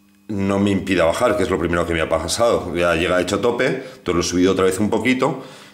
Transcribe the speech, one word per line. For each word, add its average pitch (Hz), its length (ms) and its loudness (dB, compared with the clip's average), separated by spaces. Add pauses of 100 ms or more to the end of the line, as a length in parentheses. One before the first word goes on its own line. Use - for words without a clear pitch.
(280)
no 98 300 0
me 101 140 2
impida 90 340 2
bajar, 107 320 2
que 95 60 0
es 87 80 -2
lo 92 80 0
primero 85 260 0
que 85 80 -2
me 80 80 0
ha 80 80 -2
pasado. 85 680 0
Ya 87 200 2
llega 87 260 0
hecho 92 180 -2
tope, 120 280 0
entonces - 480 -6
lo 87 60 2
he - 20 -2
subido 90 300 2
otra 95 120 2
vez 92 140 0
un 104 100 0
poquito, 127 540 0 (300)